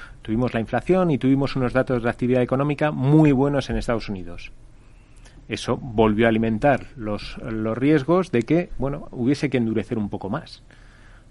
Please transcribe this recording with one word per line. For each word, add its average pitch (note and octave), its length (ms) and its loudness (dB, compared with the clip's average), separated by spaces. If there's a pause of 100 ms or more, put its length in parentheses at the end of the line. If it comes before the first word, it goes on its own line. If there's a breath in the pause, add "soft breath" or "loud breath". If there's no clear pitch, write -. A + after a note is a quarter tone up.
(240 loud breath)
tuvimos A2+ 320 -2
la A2+ 40 0
inflación E3+ 520 0
y C3 80 0
tuvimos C3+ 360 2
unos B2+ 160 0
datos B2+ 300 0
de A#2 80 0
actividad B2 320 0
económica C#3 480 0
muy D3 420 4
buenos C#3 380 2
en A2+ 80 -2
Estados A2 320 -2
Unidos. F2 420 -10 (960 soft breath)
Eso B2 300 -2
volvió A2 480 4
a A#2 40 6
alimentar A2+ 640 2
los, G#2+ 420 -8
los A2 400 -6
riesgos D3+ 540 2
de A#2+ 100 2
que, D#3+ 280 0 (100)
bueno, C#3 320 -6
hubiese C3+ 400 0
que C#3 60 2
endurecer A2+ 420 -2
un G#2 100 -4
poco G2 220 -8
más. - 320 -10 (680 soft breath)